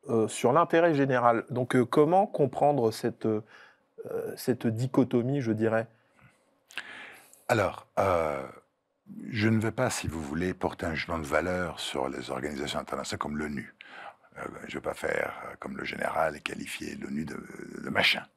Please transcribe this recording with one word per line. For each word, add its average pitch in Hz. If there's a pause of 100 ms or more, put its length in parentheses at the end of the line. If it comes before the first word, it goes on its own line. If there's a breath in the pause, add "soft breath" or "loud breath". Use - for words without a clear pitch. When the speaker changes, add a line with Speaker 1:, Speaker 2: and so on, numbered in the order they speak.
Speaker 1:
euh, 113
sur 120
l'intérêt 165
général. 123
Donc, 123
euh, 123
comment 170
comprendre 139
cette, -
euh, 110 (960 soft breath)
cette 120
dichotomie, 123
je 113
dirais ? 113 (1600 loud breath)
Speaker 2:
Alors, 101 (100)
euh, 80 (880)
je 110
ne 113
vais 107
pas, 127
si -
vous 80
voulez, 82
porter 87
un 85
jugement 80
de 78
valeur 82
sur 67
les 67
organisations 69
internationales 69
comme 73
l'onu. 73 (640 loud breath)
Euh, - (220)
je -
ne -
vais -
pas -
faire, -
euh, -
comme 67
le 67
général 73
et 73
qualifier -
l'onu 69
de, 69 (460)
de -
machin. - (140)